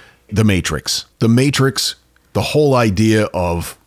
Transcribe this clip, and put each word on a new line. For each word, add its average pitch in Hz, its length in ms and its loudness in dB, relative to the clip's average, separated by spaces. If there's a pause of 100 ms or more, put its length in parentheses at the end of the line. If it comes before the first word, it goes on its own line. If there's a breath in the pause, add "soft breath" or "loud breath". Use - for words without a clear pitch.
(300 loud breath)
The 104 120 0
Matrix. 90 640 -2 (160)
The 120 80 2
Matrix, 135 680 0 (380)
the 98 100 -2
whole 143 320 0
idea 110 520 2
of 85 600 -6